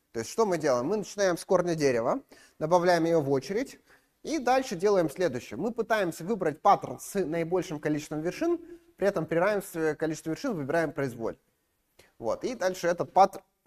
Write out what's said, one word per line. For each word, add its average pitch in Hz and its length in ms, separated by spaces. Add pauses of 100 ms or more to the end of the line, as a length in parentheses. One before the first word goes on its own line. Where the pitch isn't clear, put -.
(140)
То 117 60
есть 113 120
что 220 140
мы 175 120
делаем? 135 300
Мы 208 100
начинаем 190 400
с - 60
корня 175 320
дерева, 139 460 (380)
добавляем 170 460
ее 165 160
в 139 100
очередь, 196 480 (440)
и 285 160
дальше 254 380
делаем 180 320
следующее. 123 480
Мы 214 160
пытаемся 202 500
выбрать 175 380
паттерн 139 380
с - 200
наибольшим 165 600
количеством 151 400
вершин, 330 380 (380)
при 190 100
этом 175 180
при 165 140
равенстве 170 560
количества 160 360
вершин 233 220
выбираем 151 400
произволь. 113 420 (840)
Вот. 110 240
И 233 120
дальше 180 320
этот 170 260
паттерн, 196 300 (240)